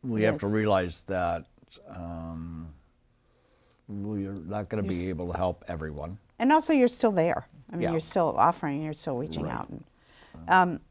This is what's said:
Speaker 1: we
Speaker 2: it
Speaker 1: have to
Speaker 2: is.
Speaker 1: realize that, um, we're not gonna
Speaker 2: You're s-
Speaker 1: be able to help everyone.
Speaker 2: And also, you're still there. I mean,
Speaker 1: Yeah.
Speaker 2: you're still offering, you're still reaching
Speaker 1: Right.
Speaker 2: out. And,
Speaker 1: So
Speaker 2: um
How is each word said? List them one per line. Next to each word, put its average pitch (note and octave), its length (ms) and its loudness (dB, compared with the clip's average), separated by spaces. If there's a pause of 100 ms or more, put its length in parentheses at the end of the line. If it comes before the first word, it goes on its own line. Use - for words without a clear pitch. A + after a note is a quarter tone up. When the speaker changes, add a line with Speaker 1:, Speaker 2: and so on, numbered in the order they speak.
Speaker 1:
we A2 220 0
Speaker 2:
it - 20 6
Speaker 1:
have G2+ 140 2
to G2+ 60 0
Speaker 2:
is. G#2 60 2
Speaker 1:
realize G2 520 2
that, F2 420 -2 (420)
um, E2 880 -10 (1120)
we're G2+ 440 -4
not G2 360 -6
gonna G#2+ 140 -2
Speaker 2:
You're F#2+ 100 0
s- F2 100 0
Speaker 1:
be F#2 80 -2
able F2 220 -4
to - 60 -6
help F2+ 300 -2
everyone. D#2 500 -8 (200)
Speaker 2:
And B3+ 140 4
also, D#4 200 4
you're B3+ 160 6
still A#3 240 2
there. E3+ 340 2 (240)
I - 60 -12
mean, F3 60 -2
Speaker 1:
Yeah. - 100 0
Speaker 2:
you're D#3+ 80 2
still E3 360 2
offering, D3+ 460 2
you're D#3 120 -6
still C#3 220 -6
reaching D#3 280 -4
Speaker 1:
Right. A#1+ 100 -4
Speaker 2:
out. G1+ 160 -8
And, - 140 -14 (480)
Speaker 1:
So - 160 -18
Speaker 2:
um F3 320 6 (100)